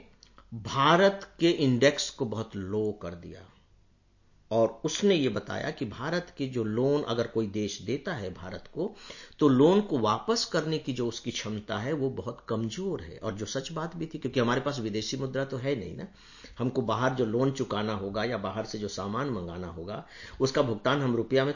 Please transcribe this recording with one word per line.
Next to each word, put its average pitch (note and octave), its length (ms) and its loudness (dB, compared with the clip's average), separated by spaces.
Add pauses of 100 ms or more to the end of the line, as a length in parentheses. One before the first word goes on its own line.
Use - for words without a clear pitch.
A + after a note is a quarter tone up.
(540)
भारत D#3 760 4 (100)
के E3 100 6
इंडेक्स C#3 600 4
को - 160 -4
बहुत G#2+ 300 -6
लो G#2 460 -2
कर F2+ 140 -8
दिया, E2+ 300 -16 (1040)
और A2+ 320 4
उसने G3 320 4
ये C#3 140 4
बताया G#2 420 -4
कि - 140 -6
भारत D3+ 520 -6
के C#3 100 -4
जो B2 160 -2
लोन B2+ 400 2
अगर A#2 240 0
कोई A2 200 -2
देश G#2 340 -4
देता C3+ 320 -4
है G2 200 -6
भारत F2+ 400 -12
को, G#3+ 220 -4 (440)
तो D3+ 80 8
लोन D3 340 8
को E3+ 180 0
वापस A2+ 460 2
करने D#3 320 0
की D3 160 -4
जो B2 140 0
उसकी A#2 240 -6
क्षमता G#2+ 460 -6
है A#2+ 160 -2
वो C3+ 160 0
बहुत G#2+ 400 -8
कमजोर A#2 520 -4
है। E2 160 -12
और G#2+ 160 -6
जो G#2 120 -6
सच C3+ 260 -6
बात E3 240 -8
भी D#3+ 100 -6
थी, D#3+ 120 -10
क्योंकि C3 220 -2
हमारे A#2+ 220 2
पास C3+ 180 -4
विदेशी A2 380 -4
मुद्रा C3 280 -4
तो C3+ 120 -6
है C#3 180 -2
नहीं F2 220 -8
ना, E3+ 100 -10 (500)
हमको B2+ 240 0
बाहर A#2 320 2
जो B2+ 120 2
लोन A#2+ 260 2
चुकाना A2 420 -2
होगा G2+ 300 -4
या A#2 140 -2
बाहर G2+ 280 -4
से - 120 -8
जो G#2 100 -4
सामान G#2 420 -4
मंगाना F2+ 380 -6
होगा E2+ 380 -10 (360)
उसका C3+ 200 4
भुगतान B2+ 400 0
हम B2+ 140 2
रुपया B2 300 2
में C#3+ 100 0